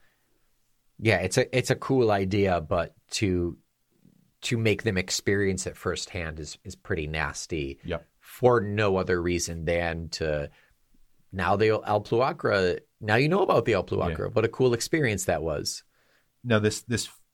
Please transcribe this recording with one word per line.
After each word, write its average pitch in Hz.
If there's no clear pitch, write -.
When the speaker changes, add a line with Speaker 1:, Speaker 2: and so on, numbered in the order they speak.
Speaker 1:
Yeah, 107
it's 92
a, 127
it's 123
a 120
cool 127
idea, 98
but 82
to, 87
to 120
make 110
them 104
experience 95
it 87
firsthand 82
is, 76
is 95
pretty 80
nasty 76
Speaker 2:
Yep. 82
Speaker 1:
for 123
no 104
other 92
reason 85
than 82
to, 73
now 95
the 110
Alpluacra, 104
now 107
you 135
know 180
about 170
the 117
Alpluacra. 87
Speaker 2:
Yeah. 98
Speaker 1:
What 113
a 113
cool 127
experience 113
that 80
was. -
Speaker 2:
Now 113
this, 104
this -